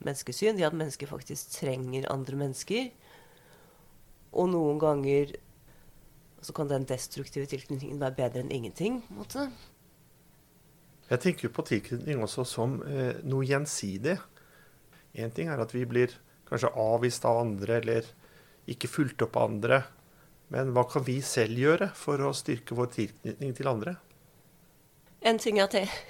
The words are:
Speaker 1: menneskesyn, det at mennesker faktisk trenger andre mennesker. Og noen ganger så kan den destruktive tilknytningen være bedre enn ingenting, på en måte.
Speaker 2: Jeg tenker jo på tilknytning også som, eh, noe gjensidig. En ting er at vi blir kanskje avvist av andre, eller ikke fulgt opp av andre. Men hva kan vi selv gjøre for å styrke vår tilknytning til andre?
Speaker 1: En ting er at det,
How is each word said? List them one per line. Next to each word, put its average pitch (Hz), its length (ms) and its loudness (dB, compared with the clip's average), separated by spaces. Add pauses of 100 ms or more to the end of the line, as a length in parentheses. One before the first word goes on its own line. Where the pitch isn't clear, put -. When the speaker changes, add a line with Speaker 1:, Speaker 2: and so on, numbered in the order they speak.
Speaker 1:
menneskesyn, 196 560 0
det 175 80 4
at 151 80 2
mennesker 147 380 -4
faktisk - 480 -10
trenger 131 500 -2
andre 135 300 -2
mennesker. 185 480 -2 (1500)
Og 180 160 4
noen 151 320 2
ganger 143 540 2 (1080)
så - 160 -12
kan 143 140 0
den 135 180 0
destruktive 139 640 -4
tilknytningen 143 500 -6
være 131 160 0
bedre 127 240 0
enn 135 140 -4
ingenting, 170 500 -2
på - 80 -18
en 208 80 -12
måte. 262 240 -4 (1700)
Speaker 2:
Jeg 123 100 2
tenker 170 280 0
jo - 40 -8
på - 160 -2
tilknytning 123 560 0
også 123 240 -4
som, 127 320 0
eh, 135 460 -2
noe 135 180 0
gjensidig. 139 720 0 (960)
En 117 180 -6
ting 160 220 -4
er 127 80 0
at 113 140 -2
vi 123 100 0
blir 120 300 4 (340)
kanskje 123 240 2
avvist 117 560 2
av 117 160 4
andre, 107 380 0
eller 113 260 0 (600)
ikke 120 220 -4
fulgt 131 340 0
opp - 140 -2
av 117 120 4
andre. 117 300 4 (720)
Men 131 220 0
hva 123 140 8
kan 139 160 0
vi 127 200 0
selv 117 340 2
gjøre 160 380 4
for 143 260 0
å 139 120 2
styrke 120 420 -4
vår 120 180 2
tilknytning 117 600 -4
til - 140 0
andre? 120 260 -2 (1300)
Speaker 1:
En 226 160 4
ting 208 200 2
er 196 100 6
at 233 80 -2
det, 190 80 2 (240)